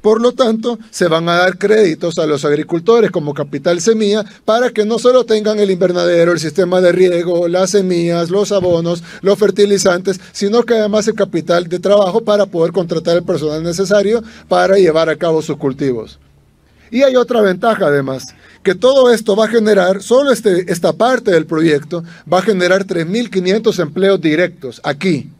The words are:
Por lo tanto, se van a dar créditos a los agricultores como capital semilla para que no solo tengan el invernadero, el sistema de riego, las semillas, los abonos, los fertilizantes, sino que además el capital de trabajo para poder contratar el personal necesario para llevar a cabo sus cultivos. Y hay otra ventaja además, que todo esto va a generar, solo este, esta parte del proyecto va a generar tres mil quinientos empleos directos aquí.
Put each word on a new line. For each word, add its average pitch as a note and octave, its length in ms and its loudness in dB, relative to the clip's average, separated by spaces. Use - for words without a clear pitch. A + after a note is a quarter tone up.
Por A3 200 2
lo A#3+ 120 2
tanto, A3+ 480 -2
se - 160 -2
van E3 220 0
a E3+ 80 2
dar F3+ 220 0
créditos F3+ 600 0
a D#3+ 80 0
los D3 180 -2
agricultores E3+ 680 0
como D3 220 -4
capital D3+ 460 -4
semilla G#3+ 440 0
para A#3 260 0
que G#3+ 140 -2
no A3 140 -2
solo B3 260 4
tengan G#3+ 360 0
el G3+ 100 0
invernadero, F3 640 2
el E3 80 -2
sistema F3+ 400 0
de F3+ 100 4
riego, F3 560 0
las F3+ 240 0
semillas, E3+ 580 0
los G3 220 -2
abonos, E3+ 540 -2
los G3 180 0
fertilizantes, F#3+ 840 0
sino G#3+ 320 0
que A#3 100 0
además G#3+ 320 0
el A3 80 -2
capital F3+ 540 -2
de F3 100 -6
trabajo G3 420 2
para G#3 260 0
poder E3+ 260 -2
contratar E3+ 440 -2
el F3 60 0
personal D#3 400 -4
necesario G3 600 0
para F#3 260 2
llevar E3 340 4
a D#3 60 -2
cabo D#3+ 260 -2
sus D#3 160 -6
cultivos. C3+ 640 -6
Y B3+ 140 2
hay C4 100 2
otra A#3+ 260 2
ventaja G3 460 0
además, C3+ 480 -2
que F#3 100 0
todo B3+ 380 4
esto A3 240 0
va A3 80 2
a G#3+ 60 -4
generar, G3+ 520 2
solo C4+ 300 2
este, F#3+ 400 0
esta F3+ 220 -2
parte A#3 360 0
del D#3+ 160 2
proyecto D#3+ 560 -2
va F3+ 100 2
a - 20 -6
generar F#3+ 400 0
tres F3 240 -4
mil A3 240 -4
quinientos F#3+ 480 0
empleos F3+ 420 0
directos D#3 640 -4
aquí. D3 560 -4